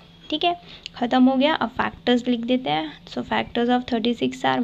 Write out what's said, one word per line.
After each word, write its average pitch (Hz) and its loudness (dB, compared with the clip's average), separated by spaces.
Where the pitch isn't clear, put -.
ठीक 311 -4
है। 349 2
ख़त्म 254 4
हो 269 2
गया। 294 2
अब 220 -2
factors 240 0
लिख 247 0
देते 254 0
हैं। 311 -2
So 247 -8
factors 240 0
of 247 -2
thirty 233 0
six 254 -4
are 262 2